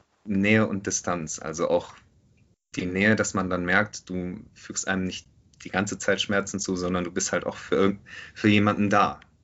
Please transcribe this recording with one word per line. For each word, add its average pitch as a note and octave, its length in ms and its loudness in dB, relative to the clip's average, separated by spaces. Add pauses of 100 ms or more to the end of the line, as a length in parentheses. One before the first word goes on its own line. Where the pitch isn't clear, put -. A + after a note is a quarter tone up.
(260)
Nähe G#2 420 4
und G2 200 -4
Distanz, F2 520 -4
also D#2+ 320 -2
auch F2 240 0 (800)
die F#2+ 100 -4
Nähe, G2 320 4
dass G#2 160 0
man F#2 160 -2
dann F2+ 160 -2
merkt, G2 460 0
du F2+ 300 -6 (120)
fügst - 340 -10
einem F#2+ 180 0
nicht F2+ 220 -8 (380)
die - 60 -14
ganze F#2+ 280 -2
Zeit G2 220 0
Schmerzen G2 400 -2
zu, F#2 160 -4
sondern F2+ 280 -2
du F2 60 -8
bist F2+ 220 -4
halt F2 140 -2
auch - 100 -6
für - 200 -2
irgend-, G2 240 2 (340)
für - 140 2
jemanden G#2 420 4
da, G2 300 2 (240)